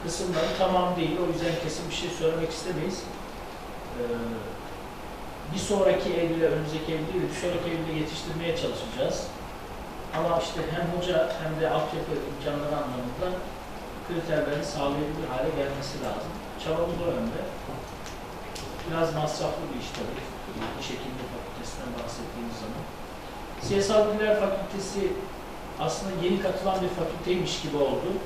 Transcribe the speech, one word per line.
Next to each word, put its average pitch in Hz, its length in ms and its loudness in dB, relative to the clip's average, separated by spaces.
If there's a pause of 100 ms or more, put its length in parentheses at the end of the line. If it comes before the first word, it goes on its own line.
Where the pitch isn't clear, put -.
kısımları 170 480 2 (120)
tamam 180 240 6 (100)
değil. 156 260 2
O - 80 4
yüzden 165 320 2
kesin 160 260 -2
bir - 120 -4
şey 175 80 -2 (100)
söylemek 165 380 2
istemeyiz. 165 400 -2 (1000)
E, - 20 0 (1500)
bir 196 160 0
sonraki 196 400 6 (100)
Eylül'e, 165 340 6
önümüzdeki 156 400 0
Eylül 156 180 0
değil, 180 200 2
bir - 120 -4
sonraki 175 280 2
Eylül'e 160 300 0
yetiştirmeye 165 600 -2
çalışacağız. - 560 0 (1000)
Ama - 140 4 (140)
işte - 160 -2 (120)
hem 175 200 0
hoca 180 220 2 (260)
hem 160 200 -2
de 160 40 4 (120)
altyapı - 360 0 (180)
imkanları 147 500 0
anlamında 123 460 -2 (800)
kriterlerini 151 680 2
sağlayabilir 147 600 0
hale 156 260 2
gelmesi 139 360 -2 (100)
lazım. - 280 -4 (300)
Çabamız 170 420 2
o 170 120 4
yönde. 113 240 -2 (1400)
Biraz 165 240 4 (100)
masraflı - 500 0
bir 127 140 -4
iş - 140 -4
tabii. - 280 -4 (520)
Diş - 160 -6
Hekimliği 127 400 -6
Fakültesinden - 680 -6
bahsettiğimiz 117 640 -6
zaman. 123 200 -6 (840)
Siyasal 202 380 8
Bilgiler 214 380 6
Fakültesi 190 600 0 (840)
aslında 190 280 0 (100)
yeni 190 220 6
katılan 185 380 2
bir - 160 0
fakülteymiş 165 540 2 (100)
gibi 143 140 0 (120)
oldu. 123 200 2 (160)